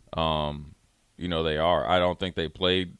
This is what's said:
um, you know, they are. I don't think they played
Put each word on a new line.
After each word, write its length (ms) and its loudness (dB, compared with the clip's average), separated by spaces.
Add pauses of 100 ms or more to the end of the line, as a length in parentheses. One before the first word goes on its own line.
(140)
um, 640 -2 (420)
you 100 -6
know, 160 0
they 140 0
are. 300 2
I 120 4
don't 200 0
think 160 -4
they 140 -2
played 500 0